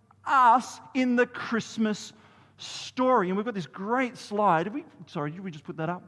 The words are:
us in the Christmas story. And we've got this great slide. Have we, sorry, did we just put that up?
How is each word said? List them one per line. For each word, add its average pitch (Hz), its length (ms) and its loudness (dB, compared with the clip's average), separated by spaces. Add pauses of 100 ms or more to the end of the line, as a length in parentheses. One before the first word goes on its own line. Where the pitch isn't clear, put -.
(260)
us 254 540 4 (140)
in 254 240 2
the 247 80 4
Christmas - 880 -4 (440)
story. 254 720 0
And 190 80 0
we've 208 80 -2
got 233 100 -6
this 165 120 -6
great 233 500 -4
slide. 196 500 2
Have 208 60 -8
we, 311 120 -10 (220)
sorry, 151 240 -6
did 185 120 -14
we 190 80 -10
just 151 140 -16
put 147 120 -12
that 160 120 -4
up? 180 180 -8